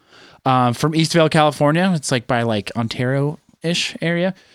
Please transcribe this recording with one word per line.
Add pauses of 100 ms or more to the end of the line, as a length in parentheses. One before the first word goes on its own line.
(460)
um,
from
Eastvale,
California.
It's,
like,
by,
like,
Ontario-ish
area. (220)